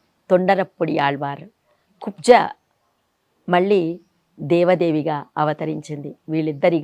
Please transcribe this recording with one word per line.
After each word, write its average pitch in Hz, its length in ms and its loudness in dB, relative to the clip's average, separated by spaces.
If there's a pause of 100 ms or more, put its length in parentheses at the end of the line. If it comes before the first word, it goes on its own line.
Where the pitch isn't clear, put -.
(300)
తొండరప్పొడి 185 680 0 (120)
ఆళ్వార్, 143 360 -6 (600)
కుబ్జ 208 280 0 (1160)
మళ్ళీ 185 340 2 (560)
దేవదేవిగా 160 800 0 (240)
అవతరించింది. 151 720 -6 (220)
వీళ్ళిద్దరి 156 500 0